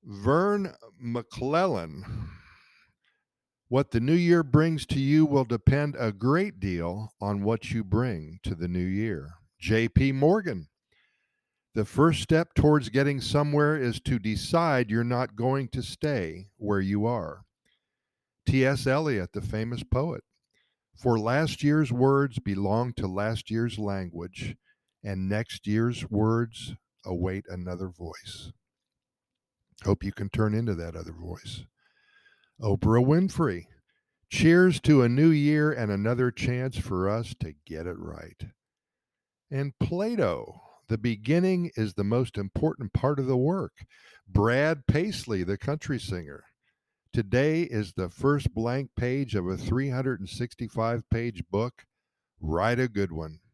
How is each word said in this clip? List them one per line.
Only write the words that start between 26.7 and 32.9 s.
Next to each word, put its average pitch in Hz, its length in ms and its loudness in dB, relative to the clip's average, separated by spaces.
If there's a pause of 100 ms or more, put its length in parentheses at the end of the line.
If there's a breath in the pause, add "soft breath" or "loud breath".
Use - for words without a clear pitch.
await 92 440 -4
another 90 380 -8
voice." - 640 -14 (1300)
Hope 98 200 0
you 98 80 -6
can 98 160 -8
turn 107 260 0
into 110 220 -2
that 82 180 -8
other 82 180 -12
voice. 85 520 -12 (960 soft breath)
Oprah 110 440 4